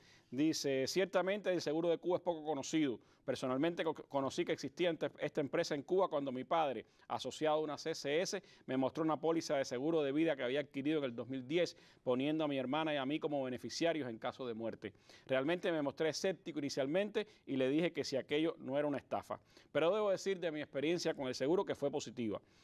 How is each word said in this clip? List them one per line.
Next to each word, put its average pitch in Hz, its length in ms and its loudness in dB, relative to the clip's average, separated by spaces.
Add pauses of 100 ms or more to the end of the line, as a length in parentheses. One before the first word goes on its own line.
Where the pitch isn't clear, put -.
(300)
dice, 139 580 2
Ciertamente 190 640 0
el 170 100 0
seguro 160 260 0
de 165 100 2
Cuba 175 180 0
es - 60 -4
poco 160 220 -2
conocido. 147 540 0 (260)
Personalmente 139 600 0
co-, 156 100 0
conocí 139 500 -2
que 170 80 0
existía 165 380 -2
ente-, 147 200 -2 (100)
esta 151 200 -2
empresa 160 340 0
en 143 80 -4
Cuba 180 260 2
cuando 143 240 -2
mi 127 120 -4
padre, 147 420 0 (220)
asociado 151 500 0
a - 20 2
una 147 180 -4
C 160 160 -4
C 147 260 0
S, 185 220 -2 (240)
me 131 100 0
mostró 131 280 2
una 156 160 2
póliza 156 360 2
de 135 80 2
seguro 147 380 2
de 139 100 2
vida 156 220 4
que 131 80 -4
había 127 180 2
adquirido 143 380 -2
en 143 60 0
el 123 100 -4
dos 117 140 -8
mil 131 180 -6
diez, 160 300 0 (260)
poniendo 143 420 2
a 147 40 0
mi 139 100 0
hermana 147 360 0
y - 20 0
a 135 100 -2
mí 151 140 -2
como 147 220 0
beneficiarios 131 640 -2
en 113 100 -8
caso 127 280 -6
de 117 80 -4
muerte. 110 380 -6 (340)
Realmente 160 440 2
me 160 120 0
mostré 143 260 0
escéptico 156 500 -2
inicialmente 170 720 0 (180)
y 135 100 -2
le 131 120 4
dije 165 240 2
que 139 120 -4
si 135 120 -2
aquello 151 420 0
no 131 180 -6
era 147 120 2
una 139 100 -2
estafa. 104 400 -6 (320)
Pero 160 240 4
debo 214 160 2
decir 185 300 0
de 170 100 -2
mi 151 100 -4
experiencia 160 540 0
con 135 140 -4
el 123 60 -2
seguro 165 300 2
que 139 120 -2
fue 143 140 0
positiva. 117 500 -2 (240)